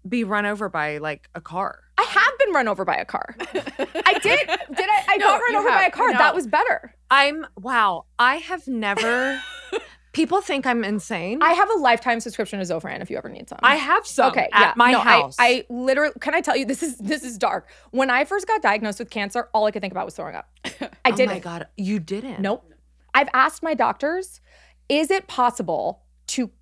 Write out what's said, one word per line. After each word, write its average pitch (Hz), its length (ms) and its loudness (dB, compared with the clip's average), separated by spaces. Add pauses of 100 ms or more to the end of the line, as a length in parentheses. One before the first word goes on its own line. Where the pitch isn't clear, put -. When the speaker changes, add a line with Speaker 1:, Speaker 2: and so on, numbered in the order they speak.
Speaker 1:
be 233 160 -2
run 208 220 0
over 208 240 -4
by, 151 300 -4
like, 151 360 -8
a 165 60 -10
car. - 400 -8 (160)
Speaker 2:
I - 60 4
have 466 360 2
been 427 140 4
run 247 160 2
over 190 160 -2
by 180 100 0
a - 80 -2
car. - 340 -6
Speaker 3:
<laughs> - 20 -20 (680)
Speaker 2:
I 381 180 2
did. 508 240 2
Did 370 420 -4
I? 415 200 2
I 403 80 2
Speaker 3:
No, 403 100 0
Speaker 2:
got 415 140 2
run 480 100 0
Speaker 3:
you 415 80 0
Speaker 2:
over 392 80 0
by - 140 4
Speaker 3:
have. 370 80 4
Speaker 2:
a - 20 -2
car. 466 220 2
Speaker 3:
No. 247 40 2
Speaker 2:
That 294 160 6
was 311 140 -4
better. 302 480 0 (160)
Speaker 1:
I'm, 285 340 2 (140)
wow. 208 460 0 (120)
I 247 200 4
have 330 320 -10
never, 233 720 -2 (360)
Speaker 3:
<laughs> - 360 -14
Speaker 1:
people 330 260 0
think 285 260 -4
I'm 233 200 0
insane. 208 560 -4
Speaker 2:
I 320 100 6
have 381 180 4
a 453 100 2
lifetime 233 420 2
subscription 208 380 -6
to 185 60 -4
Zofran 165 360 -6
if 185 100 -12
you - 60 -6
ever - 100 -10
need - 220 -16
some. - 120 -16
Speaker 1:
I 269 140 6
have 311 320 0
some 269 240 2
Speaker 2:
Okay, 247 220 0
Speaker 1:
at 208 80 8
Speaker 2:
yeah. - 160 6
Speaker 1:
my 247 160 6
Speaker 2:
No, 226 60 4
I, - 40 0
Speaker 1:
house. 226 340 4
Speaker 2:
I 247 320 4
literally, 262 520 0
can 294 120 -2
I 339 60 2
tell 302 160 0
you, 269 100 0
this 254 160 -4
is, 294 180 -6
this 247 260 -4
is 233 120 -10
dark. 185 320 -2 (220)
When 262 180 0
I 254 140 4
first 381 240 -2
got 440 140 0
diagnosed 214 380 0
with 190 100 -10
cancer, 214 440 -6
all 214 120 2
I 214 60 2
could 202 100 -8
think 190 100 -6
about 196 140 -6
was 185 100 -14
throwing 160 200 -12
up. - 120 -12 (100)
Speaker 1:
<laughs> - 80 -20 (380)
Speaker 2:
I 247 80 4
Speaker 1:
Oh 202 60 -4
Speaker 2:
didn't. 208 160 2
Speaker 1:
my 185 60 -6
God, 170 360 -10
you 202 240 -2
didn't? 202 400 -8
Speaker 2:
Nope. 196 260 -2 (480)
I've 269 200 4
asked 269 280 0
my 320 120 -4
doctors, 285 640 -4 (480)
Is 294 240 0
it 381 160 0
possible 202 760 -4 (240)
to 240 240 -4 (100)